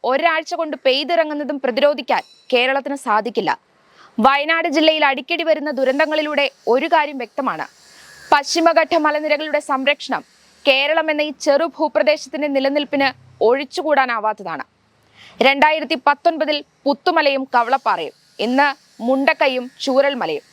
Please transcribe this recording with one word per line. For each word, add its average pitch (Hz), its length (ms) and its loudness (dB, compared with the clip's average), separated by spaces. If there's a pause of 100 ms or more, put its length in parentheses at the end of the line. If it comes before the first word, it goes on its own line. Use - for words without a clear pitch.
(100)
ഒരാഴ്ച 320 500 0
കൊണ്ട് 311 160 -6 (100)
പെയ്തിറങ്ങുന്നതും 294 760 -2
പ്രതിരോധിക്കാൻ 262 580 0 (300)
കേരളത്തിന് 269 540 0
സാധിക്കില്ല. 214 460 0 (720)
വയനാട് 311 520 2
ജില്ലയിൽ 311 340 4
അടിക്കടി 311 380 -4
വരുന്ന 302 300 0
ദുരന്തങ്ങളിലൂടെ 294 680 0 (260)
ഒരു 269 220 0
കാര്യം 294 280 0
വ്യക്തമാണ്. 220 440 -6 (640)
പശ്ചിമഘട്ട 320 640 2 (100)
മലനിരകളുടെ 302 560 -2 (100)
സംരക്ഷണം 269 520 -2 (460)
കേരളം 294 440 2
എന്ന 302 160 -2
ഈ 294 40 -10 (120)
ചെറു 294 220 2 (100)
ഭൂപ്രദേശത്തിന്റെ 302 760 -2
നിലനിൽപ്പിന് 277 540 0 (400)
ഒഴിച്ചുകൂടാനാവാത്തതാണ്. 247 1160 -2 (840)
രണ്ടായിരത്തി 302 600 2
പത്തൊൻപതിൽ 302 520 0 (260)
പുത്തുമലയും 285 600 0 (100)
കവളപ്പാറയും, 226 600 0 (320)
ഇന്ന് 269 220 2 (380)
മുണ്ടക്കൈയും 269 580 0 (200)
ചൂരൽമലയും. 254 680 -2